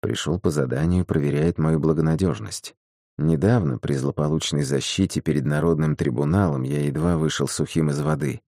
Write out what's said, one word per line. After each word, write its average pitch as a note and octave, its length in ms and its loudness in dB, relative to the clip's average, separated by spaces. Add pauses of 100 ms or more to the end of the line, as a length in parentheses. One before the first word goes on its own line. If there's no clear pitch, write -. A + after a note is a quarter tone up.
Пришел F2+ 380 -2
по F#2 120 0
заданию, D2+ 560 0
проверяет D2 520 0
мою D#2+ 220 2
благонадежность. D#2+ 960 0 (400)
Недавно, D#2+ 640 2
при C#2+ 160 -2
злополучной D2 680 -2
защите C#2 580 -2
перед C#2+ 240 0
Народным D2+ 520 2
трибуналом, D2 640 0
я C#2+ 220 -2
едва D#2 320 0
вышел D2+ 320 0
сухим D2+ 420 -2
из C#2+ 100 -2
воды. D2 480 -2